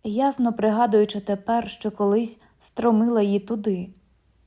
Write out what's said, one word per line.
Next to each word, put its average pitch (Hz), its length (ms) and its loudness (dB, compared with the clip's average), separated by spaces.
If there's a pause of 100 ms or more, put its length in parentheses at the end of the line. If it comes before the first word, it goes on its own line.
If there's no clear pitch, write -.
ясно 240 500 0
пригадуючи 214 680 2
тепер, 208 500 -4
що 208 220 -8
колись 208 460 0 (220)
встромила 226 600 0
її 202 180 2
туди, 202 500 -4 (580)